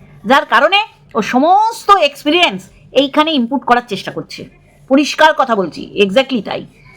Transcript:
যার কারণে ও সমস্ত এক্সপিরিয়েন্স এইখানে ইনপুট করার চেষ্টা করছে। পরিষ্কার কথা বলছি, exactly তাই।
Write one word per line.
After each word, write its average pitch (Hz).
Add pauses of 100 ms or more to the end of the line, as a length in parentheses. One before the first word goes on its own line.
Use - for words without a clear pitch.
(260)
যার 277
কারণে 294 (360)
ও -
সমস্ত 381
এক্সপিরিয়েন্স 302 (220)
এইখানে 285
ইনপুট 262
করার 240
চেষ্টা 185
করছে। 139 (380)
পরিষ্কার 294
কথা 240
বলছি, 190
exactly 254
তাই। - (320)